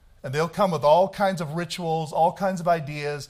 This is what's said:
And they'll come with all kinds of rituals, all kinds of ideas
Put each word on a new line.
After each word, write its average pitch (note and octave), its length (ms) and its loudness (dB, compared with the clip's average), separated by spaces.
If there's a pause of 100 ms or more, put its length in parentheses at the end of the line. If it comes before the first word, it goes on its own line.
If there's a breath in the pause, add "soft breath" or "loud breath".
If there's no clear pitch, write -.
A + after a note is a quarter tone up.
(220)
And C3 120 -8
they'll F#3+ 140 0
come G3 220 0
with D3 140 -2
all E3+ 240 6
kinds F#3+ 320 -2
of D3+ 140 -6
rituals, E3 580 -4
all F3 200 2
kinds F#3+ 280 -2
of E3+ 80 -2
ideas D3 600 -4